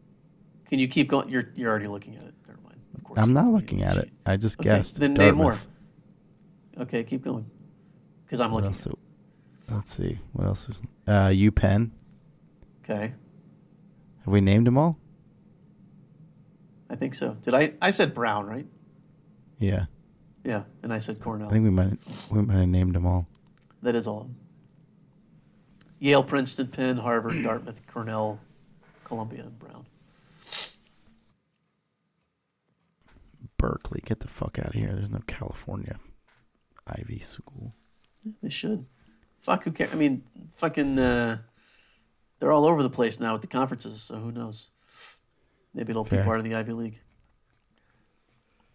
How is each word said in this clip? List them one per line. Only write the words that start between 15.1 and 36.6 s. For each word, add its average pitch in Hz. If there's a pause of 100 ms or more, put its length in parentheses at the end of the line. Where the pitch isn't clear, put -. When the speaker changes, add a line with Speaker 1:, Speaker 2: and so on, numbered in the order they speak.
Speaker 1:
I 127
think 135
so. 117
Did 120
I, 151
I 185
said 170
Brown, 104
right? 120 (920)
Speaker 2:
Yeah. 98 (580)
Speaker 1:
Yeah, 107 (180)
and 117
I 110
said 110
Cornell. 107
Speaker 2:
I 107
think 110
we 107
might, 92 (320)
we 107
might 98
have 92
named 90
them 87
all. 90 (540)
Speaker 1:
That 117
is 117
all. 110 (1700)
Yale, 139
Princeton, 135
Penn, 131
Harvard, 117
<clears throat> -
Dartmouth, 117
Cornell, 110 (640)
Columbia, 117
and 113
Brown. - (3750)
Speaker 2:
Berkeley, -
get -
the -
fuck -
out -
of -
here. 107
There's 101
no 104
California - (880)